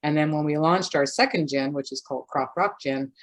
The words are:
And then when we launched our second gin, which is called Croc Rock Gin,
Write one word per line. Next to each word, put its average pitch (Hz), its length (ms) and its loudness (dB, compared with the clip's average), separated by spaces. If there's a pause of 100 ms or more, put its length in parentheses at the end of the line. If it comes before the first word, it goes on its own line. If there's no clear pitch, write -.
And 151 140 2
then 151 140 2
when 151 140 0
we 151 120 0
launched 170 380 2
our 143 100 4
second 175 420 0
gin, 135 260 -2
which 139 180 -6
is 131 100 -10
called 131 260 -8
Croc - 300 -4
Rock 196 240 0
Gin, 135 300 -4 (120)